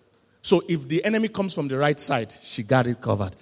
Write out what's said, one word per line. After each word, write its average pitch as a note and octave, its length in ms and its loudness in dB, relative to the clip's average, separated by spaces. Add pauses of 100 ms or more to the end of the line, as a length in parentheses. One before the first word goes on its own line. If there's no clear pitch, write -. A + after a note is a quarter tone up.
(440)
So F3 240 4
if C#3 200 -2
the D#3+ 180 0
enemy A3 240 0
comes G3 260 -4
from C#3+ 140 -4
the C3+ 80 -2
right D3 200 2
side, A#2 360 -2 (100)
she - 200 -8
got B2+ 220 4
it A#2+ 160 -2
covered. G#2 400 0